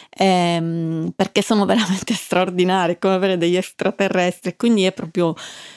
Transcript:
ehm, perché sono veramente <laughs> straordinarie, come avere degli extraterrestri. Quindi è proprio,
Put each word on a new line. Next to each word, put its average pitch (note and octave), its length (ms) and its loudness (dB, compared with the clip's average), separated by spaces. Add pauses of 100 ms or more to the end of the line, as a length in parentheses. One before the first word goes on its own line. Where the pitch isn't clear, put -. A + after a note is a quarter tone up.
(100)
ehm, E3+ 1040 0
perché G3 280 -2
sono G#3 220 2
veramente F#3+ 480 0
<laughs> - 20 -2
straordinarie, F3+ 840 0
come F#3+ 160 0
avere F#3 240 0
degli E3+ 180 2
extraterrestri. F#3 1000 -2
Quindi A3+ 280 2
è F#3 80 2
proprio, E3 420 -2 (420)